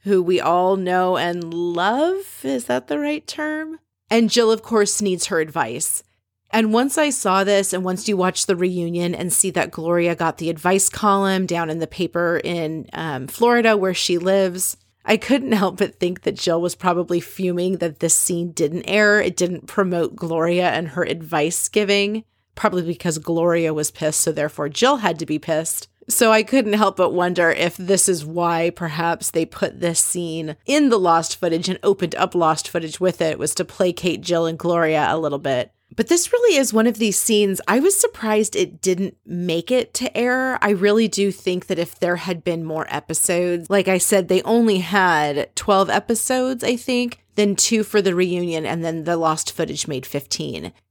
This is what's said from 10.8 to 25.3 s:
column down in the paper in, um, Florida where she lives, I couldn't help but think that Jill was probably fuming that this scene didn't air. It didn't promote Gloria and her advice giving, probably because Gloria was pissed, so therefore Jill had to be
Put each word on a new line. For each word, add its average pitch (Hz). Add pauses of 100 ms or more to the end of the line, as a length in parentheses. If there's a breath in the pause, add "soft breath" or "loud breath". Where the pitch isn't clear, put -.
column 196
down 170
in 165
the 160
paper 170
in, 160
um, 151
Florida 233
where 185
she 175
lives, 185 (260)
I 220
couldn't 262
help 190
but -
think 180
that -
Jill 170
was 175
probably 175
fuming 180
that 165
this 165
scene 175
didn't 160
air. 208
It 185
didn't 180
promote 180
Gloria 170
and 151
her 160
advice 160
giving, 202 (300)
probably 185
because 165
Gloria 165
was 151
pissed, 156
so 165
therefore 151
Jill 254
had 175
to 165
be 151